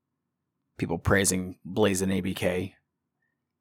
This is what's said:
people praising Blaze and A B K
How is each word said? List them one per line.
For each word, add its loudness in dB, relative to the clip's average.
people -2
praising 0
Blaze 2
and 0
A 0
B -4
K -4